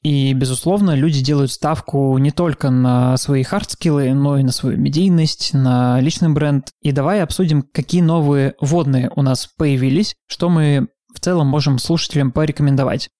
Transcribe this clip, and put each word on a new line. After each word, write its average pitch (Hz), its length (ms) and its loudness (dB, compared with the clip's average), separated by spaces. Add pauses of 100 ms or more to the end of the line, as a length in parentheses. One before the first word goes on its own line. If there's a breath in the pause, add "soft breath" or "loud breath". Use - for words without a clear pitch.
И, 139 300 0
безусловно, 156 640 0
люди 143 280 0
делают 139 300 0
ставку 139 640 -2
не 139 140 2
только 151 400 -2
на 127 480 2
свои 135 240 0
хардскиллы, 143 720 -2
но 139 240 2
и 135 40 2
на 127 100 0
свою 117 260 -4
медийность, 160 720 0
на 123 480 2
личный 160 300 0
бренд. 147 400 0 (100)
И 151 100 -2
давай 156 320 0
обсудим, 156 400 0 (120)
какие 175 260 0
новые 143 600 2
вводные 139 540 0
у 147 80 0
нас 131 260 -2 (100)
появились, 143 560 0 (120)
что - 220 -4
мы 147 400 2 (240)
в - 80 -20
целом 170 280 0
можем 139 300 0
слушателям 143 540 -2
порекомендовать. 139 760 -2 (120)